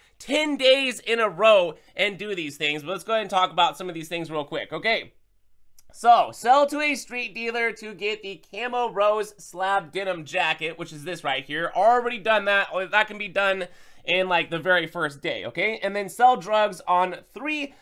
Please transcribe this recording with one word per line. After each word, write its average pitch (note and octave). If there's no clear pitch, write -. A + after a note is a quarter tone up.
ten D4
days C4
in A3+
a G#3+
row F3+
and G3
do G#3
these D3+
things. D3+
But D3+
let's F#3+
go A3
ahead A3
and G3
talk F#3
about E3
some F#3
of E3+
these D#3+
things E3+
real D3+
quick. C3+
Okay. E3+
So, A3
sell C4+
to D4
a D4
street A#3
dealer A#3
to A3
get G#3
the G3
camo A#3+
rose G#3
slab F#3
denim F3+
jacket, D#3+
which E3
is D3
this E3
right C3+
here. D3+
Already A#3+
done G#3
that. G3+
Oh, F#3
that G#3
can G#3
be G#3
done F#3+
in, F#3
like, E3+
the E3
very E3+
first D3+
day, A2+
okay? G#3
And G3
then G3+
sell B3
drugs G3+
on F3+
three D4